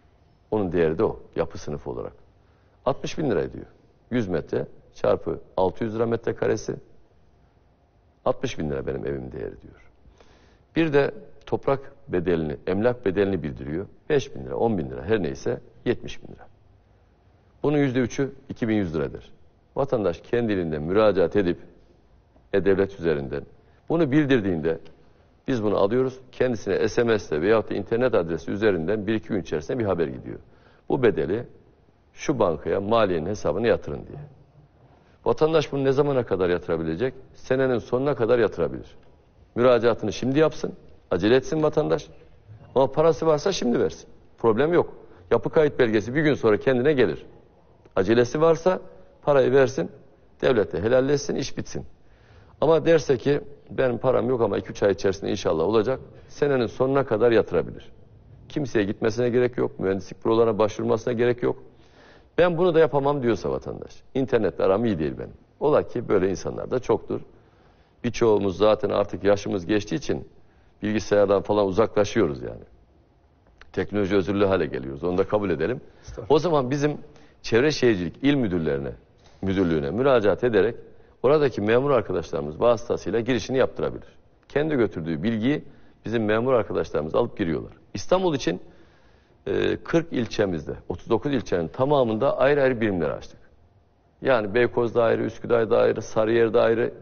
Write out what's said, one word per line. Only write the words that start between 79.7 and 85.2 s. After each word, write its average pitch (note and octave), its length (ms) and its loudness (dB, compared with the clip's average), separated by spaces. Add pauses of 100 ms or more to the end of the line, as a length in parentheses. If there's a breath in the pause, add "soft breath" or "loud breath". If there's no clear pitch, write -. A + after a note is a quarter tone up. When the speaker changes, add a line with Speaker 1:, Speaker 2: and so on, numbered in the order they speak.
Speaker 1:
müracaat A2+ 540 2
ederek A2 300 2 (480 soft breath)
oradaki C#3 380 2
memur A#2+ 300 2
arkadaşlarımız E2 680 -2
vasıtasıyla A2 600 0
girişini B2+ 380 -2
yaptırabilir. - 480 -2 (420)
Kendi D3+ 280 -2
götürdüğü E2 460 -2